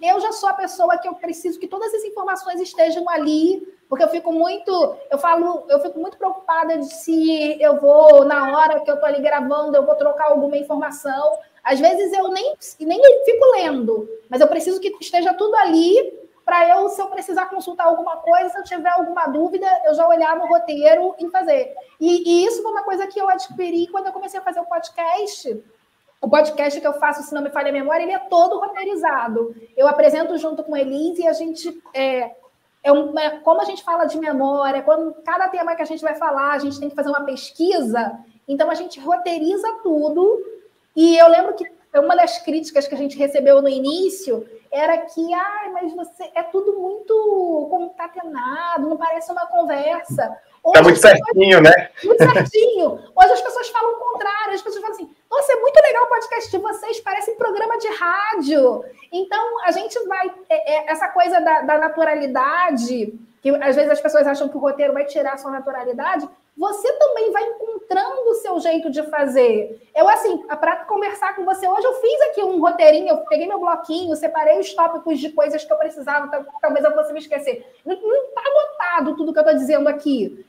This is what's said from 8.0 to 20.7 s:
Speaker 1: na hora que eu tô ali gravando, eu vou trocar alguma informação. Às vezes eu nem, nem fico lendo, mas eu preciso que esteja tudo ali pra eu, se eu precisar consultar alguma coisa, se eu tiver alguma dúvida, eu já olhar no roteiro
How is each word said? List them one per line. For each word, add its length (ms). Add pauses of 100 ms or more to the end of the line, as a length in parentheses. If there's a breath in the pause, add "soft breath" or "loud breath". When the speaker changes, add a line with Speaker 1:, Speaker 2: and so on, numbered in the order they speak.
Speaker 1:
na 320
hora 240
que 100
eu 80
tô 60
ali 160
gravando, 560
eu 80
vou 120
trocar 340
alguma 260
informação. 840 (240 soft breath)
Às 160
vezes 340
eu 160
nem, 280 (240)
nem 440
fico 200 (120)
lendo, 520 (220)
mas 100
eu 80
preciso 320
que 200
esteja 340
tudo 220
ali 600 (320)
pra 180
eu, 200
se 120
eu 60
precisar 400
consultar 380
alguma 320
coisa, 320
se 100
eu 60
tiver 240
alguma 380
dúvida, 400 (180)
eu 100
já 140
olhar 280
no 100
roteiro 720